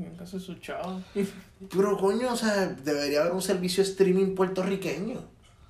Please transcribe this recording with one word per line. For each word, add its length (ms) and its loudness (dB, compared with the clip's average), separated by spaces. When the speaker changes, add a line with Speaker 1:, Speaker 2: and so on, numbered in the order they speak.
Speaker 1:
entonces 380 -12
su 140 -12
chavo. 440 -8
Speaker 2:
Pero, 260 2
coño, 360 2
o 40 -2
sea, 300 2
debería 540 0
haber 140 2
un 80 -2
servicio 420 2
de 60 -2
streaming 440 4
puertorriqueño. 840 -2